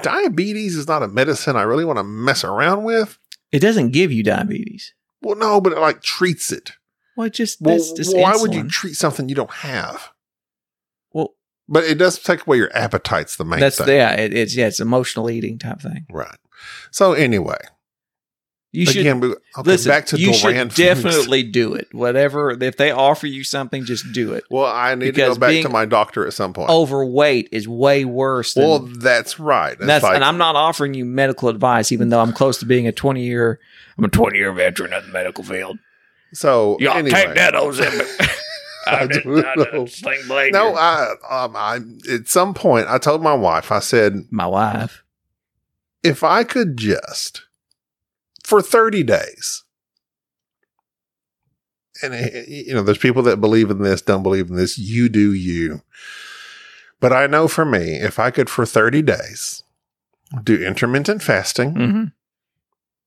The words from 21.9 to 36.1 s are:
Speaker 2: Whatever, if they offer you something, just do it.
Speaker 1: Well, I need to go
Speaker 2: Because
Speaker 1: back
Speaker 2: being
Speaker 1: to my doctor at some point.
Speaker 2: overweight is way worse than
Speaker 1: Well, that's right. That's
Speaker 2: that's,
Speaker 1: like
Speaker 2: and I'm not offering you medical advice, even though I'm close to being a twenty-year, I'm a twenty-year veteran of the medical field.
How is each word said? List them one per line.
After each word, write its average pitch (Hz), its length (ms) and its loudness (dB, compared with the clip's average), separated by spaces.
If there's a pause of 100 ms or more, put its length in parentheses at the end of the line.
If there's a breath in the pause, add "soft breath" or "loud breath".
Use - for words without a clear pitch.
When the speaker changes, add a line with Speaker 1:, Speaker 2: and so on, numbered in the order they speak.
Speaker 2:
Whatever, 135 580 0
if 127 260 -4
they 147 140 2
offer 139 380 2
you 135 160 -10
something, 135 400 -6
just 117 280 -6
do 107 200 -2
it. 113 180 -6
Speaker 1:
Well, 131 160 0
I 123 300 0
need 127 100 -4
to 135 60 0
go 135 140 2
Speaker 2:
Because 123 120 0
Speaker 1:
back 123 120 4
Speaker 2:
being 160 120 2
Speaker 1:
to 143 60 -2
my 113 160 0
doctor 107 420 0
at - 60 -6
some 92 200 -4
point. 90 180 -4
Speaker 2:
overweight 139 800 2
is 107 160 -6
way 135 360 2
worse 127 500 -2
than 135 100 6
Speaker 1:
Well, 151 160 4
that's 120 580 0
right. 113 400 0
That's 101 80 -6
Speaker 2:
that's, 147 160 4
Speaker 1:
like 95 140 4
Speaker 2:
and 135 80 2
I'm 160 140 0
not 165 180 2
offering 147 380 0
you 127 100 -6
medical 131 440 0
advice, 113 440 2
even 117 160 0
though 117 100 4
I'm 113 140 2
close 135 260 0
to 117 80 -10
being 123 220 2
a - 40 0
twenty-year, 123 680 -2 (360 soft breath)
I'm 220 100 0
a - 20 0
twenty-year 202 440 2
veteran 90 400 -2
of 95 140 -6
the 95 60 -20
medical 92 320 -6
field. 95 340 -10 (540)